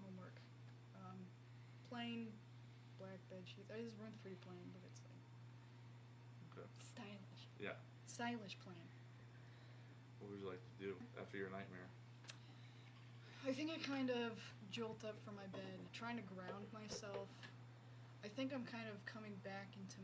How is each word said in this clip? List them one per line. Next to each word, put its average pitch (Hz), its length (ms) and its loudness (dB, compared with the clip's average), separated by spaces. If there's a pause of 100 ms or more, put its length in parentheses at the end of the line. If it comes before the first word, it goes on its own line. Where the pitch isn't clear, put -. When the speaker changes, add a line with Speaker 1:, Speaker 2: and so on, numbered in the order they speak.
Speaker 1:
homework. 185 320 -4 (640)
Um, 185 240 -2 (640)
plain 233 480 4 (640)
black 190 180 -2 (140)
bed 185 160 -2
sheets. 196 240 -6
Uh, 220 80 2
his 233 160 2
room's 208 240 -4
pretty 190 240 -2
plain, 180 160 -4 (160)
but - 100 -6
it's, - 220 -6
like, - 160 -8 (1300)
Speaker 2:
Okay. - 160 -4 (160)
Speaker 1:
stylish. - 640 -4 (100)
Speaker 2:
Yeah. 196 180 2 (300)
Speaker 1:
Stylish 233 540 2
plain. 180 260 -4 (1300)
Speaker 2:
What 104 120 -2
would 101 120 2
you 95 80 6
like 90 100 0
to - 120 -8 (100)
do 98 160 4 (180)
after 98 200 0
your 98 120 6
nightmare? 92 380 0 (1600)
Speaker 1:
I 269 60 10
think 311 180 8
I 320 80 4
kind 269 320 8
of 233 240 8 (340)
jolt 220 380 2
up 214 160 2
from 208 160 -2
my 196 160 -2
bed, 190 240 0 (140)
trying 233 240 4
to 214 100 4
ground 185 480 0
myself. 208 540 2 (960)
I 202 40 0
think 262 260 6
I'm 247 140 6
kind 226 240 2
of 202 160 -2
coming 214 240 0 (160)
back 196 320 2
into 190 240 -2